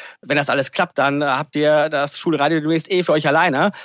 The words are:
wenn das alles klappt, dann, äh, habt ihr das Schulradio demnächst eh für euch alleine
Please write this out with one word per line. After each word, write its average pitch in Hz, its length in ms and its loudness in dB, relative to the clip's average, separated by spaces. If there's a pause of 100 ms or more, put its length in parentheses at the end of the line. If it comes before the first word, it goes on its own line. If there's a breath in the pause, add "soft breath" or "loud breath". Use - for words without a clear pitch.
(220 loud breath)
wenn 143 160 -2
das 143 140 0
alles 139 200 -2
klappt, - 280 -2
dann, 139 240 0
äh, - 20 -2
habt 139 300 -2
ihr 151 340 2
das 143 300 -4
Schulradio 156 400 0
demnächst 160 320 -2
eh 180 100 2
für 175 120 0
euch 156 140 0
alleine 160 440 2 (140 loud breath)